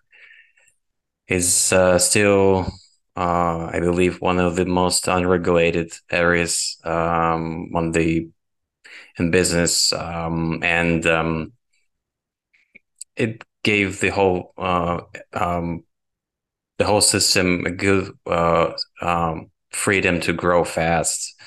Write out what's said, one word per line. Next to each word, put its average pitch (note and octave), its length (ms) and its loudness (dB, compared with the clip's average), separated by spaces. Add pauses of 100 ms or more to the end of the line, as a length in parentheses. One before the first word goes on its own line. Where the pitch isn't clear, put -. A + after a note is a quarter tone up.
(1300)
is, F2+ 460 0
uh, F#2 260 4
still, G2 680 4 (500)
uh, F2 560 -2
I F2 80 -2
believe, F2 400 0
one F2+ 180 0
of F2 180 0
the F#2 100 0
most F2+ 420 0
unregulated F2 840 0 (160)
areas, E2+ 720 0
um, E2 920 -2
on E2 180 0
the, E2 360 0 (880)
in E2+ 120 0
business, E2+ 640 0
um, E2 680 -4
and, E2+ 440 0
um, D#2+ 460 -2 (1600)
it A2+ 260 -4 (200)
gave G2+ 380 0
the G2 80 0
whole, F2+ 480 0
uh, F2 440 -2 (320)
um, E2+ 520 -4 (960)
the G#2 60 2
whole G2+ 160 2
system F2+ 640 0
a F2 40 -2
good, F#2+ 420 0 (140)
uh, E2+ 460 2 (300)
um, E2+ 480 -2 (200)
freedom F#2+ 500 0
to - 120 -2
grow F2 320 2
fast. - 720 -2 (120)